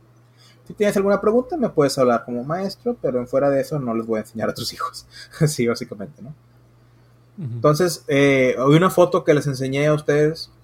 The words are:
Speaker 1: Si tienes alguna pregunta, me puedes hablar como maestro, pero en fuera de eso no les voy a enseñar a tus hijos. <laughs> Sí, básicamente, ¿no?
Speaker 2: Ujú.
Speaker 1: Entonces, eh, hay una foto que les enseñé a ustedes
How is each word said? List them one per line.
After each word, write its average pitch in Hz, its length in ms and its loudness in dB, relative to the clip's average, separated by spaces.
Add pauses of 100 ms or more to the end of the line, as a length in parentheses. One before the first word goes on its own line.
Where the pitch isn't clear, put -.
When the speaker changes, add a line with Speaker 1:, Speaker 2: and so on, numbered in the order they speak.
(680)
Speaker 1:
Si - 80 -16
tienes 202 220 0
alguna 196 240 0
pregunta, 240 360 0
me 240 120 -2
puedes 143 280 0
hablar 123 280 2
como 120 180 -6
maestro, 190 580 -6
pero 123 200 -2
en 120 80 -8
fuera 139 220 0
de 139 100 2
eso 147 180 -4
no 123 160 -4
les 113 100 -4
voy 113 140 -2
a 107 40 -4
enseñar 107 260 -6
a - 60 -4
tus - 180 -8
hijos. - 340 -12 (340)
<laughs> 156 60 4
Sí, 131 200 0
básicamente, 107 560 -8
¿no? 123 80 -16 (1080)
Speaker 2:
Ujú. 127 160 -10
Speaker 1:
Entonces, 151 540 0
eh, 139 500 4
hay 139 160 4
una 175 160 4
foto 175 320 4
que 165 100 4
les 143 140 2
enseñé 135 400 -2
a 151 80 2
ustedes 151 560 0 (140)